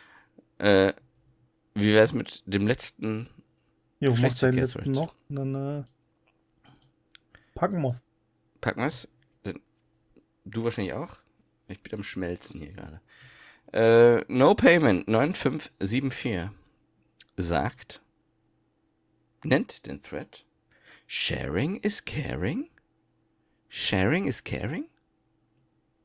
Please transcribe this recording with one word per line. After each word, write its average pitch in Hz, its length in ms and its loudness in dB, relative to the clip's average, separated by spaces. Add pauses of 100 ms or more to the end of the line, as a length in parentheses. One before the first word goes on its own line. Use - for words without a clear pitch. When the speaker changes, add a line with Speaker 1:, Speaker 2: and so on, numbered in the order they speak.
(580)
Speaker 1:
Äh, 98 340 4 (800)
wie 107 200 4
wär's 110 200 8
mit - 320 -8
dem 98 200 0
letzten 110 640 -4 (720)
Speaker 2:
Jo, 135 180 4
mach 127 180 2
deinen 127 240 2
Speaker 1:
Geschlechtsverkehrsrecht? 131 340 -2
Speaker 2:
letzten - 0 -
noch 156 240 -4 (140)
und 139 60 -8
dann, 135 180 -6
äh, 139 300 -8 (1700)
packen 180 280 -2
wir's. 123 220 -4 (560)
Speaker 1:
Packen - 220 -4
wir's? - 260 -6 (1400)
Du 113 200 -6
wahrscheinlich 104 300 -4
auch? 151 220 -10 (520)
Ich 98 140 -16
bin - 120 -14
am 101 80 -8
Schmelzen 87 580 -8
hier 76 120 -14
gerade. 78 280 -18 (720)
Äh, 117 600 6
No 127 220 6
Payment 156 540 4
neun 131 260 2
fünf - 460 -4
sieben 127 300 -2
vier 101 420 -6 (840)
sagt, 85 640 -4 (1400)
nennt - 420 -2
den - 160 -12
Thread. - 420 -12 (640)
Sharing 87 680 -4
is - 280 -4
caring? 175 640 -6 (1000)
Sharing 127 580 0
is - 180 -6
caring? 156 420 -6 (1200)